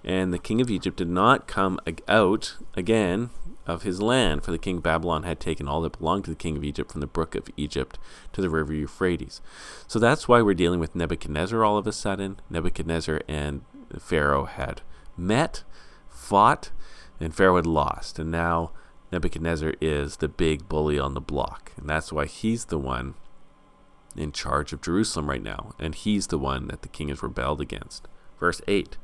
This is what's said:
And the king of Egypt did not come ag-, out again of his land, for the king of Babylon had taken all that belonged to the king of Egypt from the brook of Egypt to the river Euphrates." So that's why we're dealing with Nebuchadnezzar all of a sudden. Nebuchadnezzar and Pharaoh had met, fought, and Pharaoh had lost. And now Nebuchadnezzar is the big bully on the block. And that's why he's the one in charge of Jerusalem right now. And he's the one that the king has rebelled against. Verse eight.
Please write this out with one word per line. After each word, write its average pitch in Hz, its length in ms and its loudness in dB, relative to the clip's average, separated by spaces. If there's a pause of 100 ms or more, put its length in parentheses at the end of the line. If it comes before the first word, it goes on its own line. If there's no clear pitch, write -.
And 92 300 0
the 87 60 -2
king 110 200 0
of 123 100 2
Egypt 90 280 -2
did 87 100 0
not 98 380 6
come 95 400 0
ag-, 82 220 -6
out 107 480 4 (180)
again 104 560 2 (340)
of 85 200 -4
his 95 180 -2
land, 107 400 4
for - 80 -4
the 85 80 0
king 90 200 -2
of 80 40 -6
Babylon 82 400 2
had 85 160 -4
taken 76 300 -4
all 73 140 0
that 80 160 -4
belonged 90 260 0
to - 60 -8
the 78 60 -6
king 80 200 -4
of 69 80 -4
Egypt - 260 -4
from 78 100 -8
the 71 60 -2
brook - 300 -4
of - 200 -6
Egypt 71 420 -4 (340)
to 101 100 -2
the 92 80 2
river 78 240 0
Euphrates." 78 680 -2 (460)
So - 140 -2
that's 120 260 4
why 120 160 10
we're 101 100 8
dealing 87 280 4
with 80 160 -2
Nebuchadnezzar 85 680 0
all 104 140 4
of 98 80 -2
a 107 60 -2
sudden. 98 480 -4 (100)
Nebuchadnezzar 80 760 0
and 73 360 -4 (340)
Pharaoh 71 480 2
had - 360 -6 (340)
met, 107 460 0 (480)
fought, - 600 4 (500)
and 80 140 -2
Pharaoh 95 220 8
had 82 100 4
lost. - 520 0
And 80 140 -4
now 85 400 0 (400)
Nebuchadnezzar 82 680 0
is 73 360 0
the 78 120 0
big 78 400 0
bully 76 300 2
on 69 160 0
the 67 60 -4
block. - 560 -4
And 73 120 -10
that's 78 240 -2
why 76 140 0
he's 113 400 -2
the 82 120 -2
one 65 360 -4 (1000)
in 78 160 -6
charge 71 440 -2
of 73 80 -10
Jerusalem 85 480 0
right 65 120 -2
now. 50 360 -8
And 80 160 -4
he's 104 320 0
the 85 100 -2
one 67 320 -2
that - 140 -10
the - 60 -12
king - 200 -8
has 69 140 -6
rebelled 71 400 -2
against. - 460 -10 (300)
Verse 87 300 2
eight. - 360 0